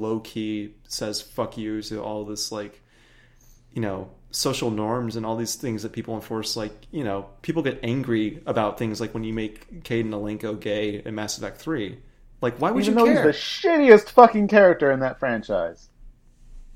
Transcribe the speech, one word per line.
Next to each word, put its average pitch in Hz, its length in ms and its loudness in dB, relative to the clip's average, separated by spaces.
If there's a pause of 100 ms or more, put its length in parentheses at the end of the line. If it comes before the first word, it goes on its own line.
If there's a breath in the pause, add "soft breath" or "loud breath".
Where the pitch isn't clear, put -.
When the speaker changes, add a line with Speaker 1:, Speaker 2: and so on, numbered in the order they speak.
Speaker 1:
low-key 110 720 -6 (140)
says 107 340 -6
"fuck - 360 -8
you" 107 260 -6
to 107 180 -10
all 107 240 -8
this, 104 260 -8
like, 104 300 -10 (920 soft breath)
you 120 80 -6
know, 95 280 -6 (220)
social 131 400 -2
norms 110 440 -4
and 110 100 -6
all 113 100 -4
these 113 200 -6
things 110 280 -6
that 110 80 -10
people 113 240 -8
enforce. 107 400 -6
Like, 107 180 -6 (180)
you 151 120 -6
know, 98 240 -4 (160)
people 160 180 -2
get 135 220 -4
angry 117 640 -2
about 110 320 -2
things 110 200 -4
like 110 140 -6
when 110 100 -8
you 110 100 -6
make 110 500 -10
Cayden 113 300 -2
and 104 100 -6
Link 107 180 -6
go 107 140 -6
gay 104 500 -4
in 110 80 -8
Mass 107 240 -6
Effect 104 200 -10
three. 120 420 -6 (420)
Like, 120 180 -2
why 170 120 0
would 240 120 0
Speaker 2:
Even 214 140 2
Speaker 1:
you - 80 6
Speaker 2:
though - 80 6
Speaker 1:
care? 202 180 6
Speaker 2:
he's - 40 -2
the - 320 -4
shittiest 285 420 8
fucking 220 380 8
character 180 440 6
in 131 100 0
that 131 180 -2
franchise. 107 680 -4 (880)